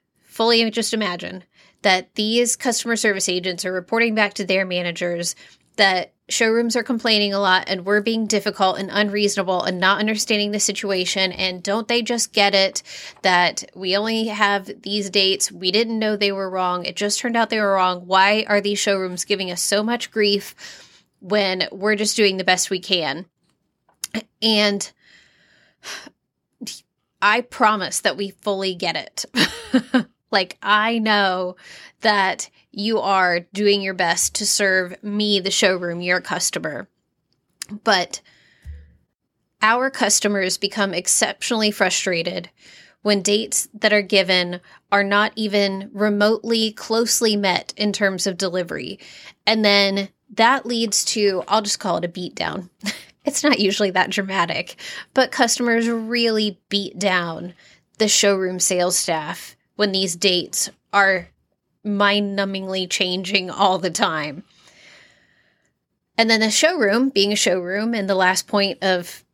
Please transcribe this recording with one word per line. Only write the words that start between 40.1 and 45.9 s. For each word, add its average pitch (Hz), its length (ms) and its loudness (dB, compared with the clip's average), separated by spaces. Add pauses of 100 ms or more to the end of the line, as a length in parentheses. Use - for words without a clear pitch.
become 196 360 -2
exceptionally 208 800 0
frustrated 180 800 -2 (520)
when 208 200 2
dates 202 520 0
that 214 200 2
are 208 80 4
given 180 600 2 (300)
are 202 120 4
not 208 320 2
even 202 580 0